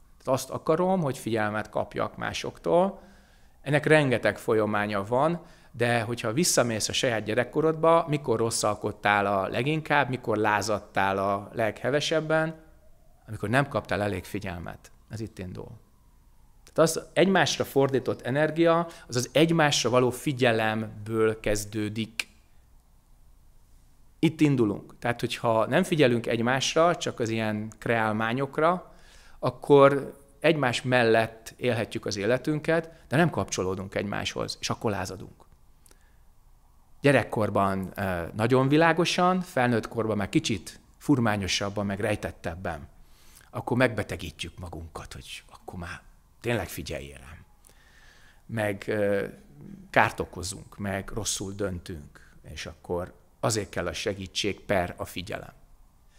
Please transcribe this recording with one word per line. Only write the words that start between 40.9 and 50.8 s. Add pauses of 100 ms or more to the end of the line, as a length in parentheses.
furmányosabban,
meg
rejtettebben. (600)
Akkor
megbetegítjük
magunkat,
hogy
akkor
már (400)
tényleg
figyeljél
rám. (1000)
Meg,
ö, (640)
kárt
okozunk,
meg